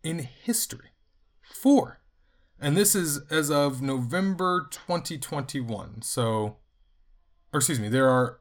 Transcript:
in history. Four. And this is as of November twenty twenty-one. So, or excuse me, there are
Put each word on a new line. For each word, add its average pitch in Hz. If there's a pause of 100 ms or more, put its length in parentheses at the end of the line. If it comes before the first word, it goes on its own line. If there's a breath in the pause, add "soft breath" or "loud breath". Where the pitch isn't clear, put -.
in 165
history. - (540)
Four. - (580)
And 147
this 202
is 156 (100)
as 156
of 143
November 180
twenty 170
twenty-one. 120
So, 110 (960)
or 151
excuse 135
me, 104
there 131
are 254